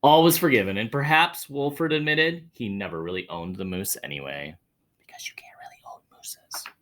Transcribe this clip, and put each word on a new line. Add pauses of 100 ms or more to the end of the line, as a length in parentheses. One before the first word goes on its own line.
All
was
forgiven,
and
perhaps
Wilfred
admitted
he
never
really
owned
the
moose
anyway, (440)
because
you
can't
really (100)
own (160)
mooses. (160)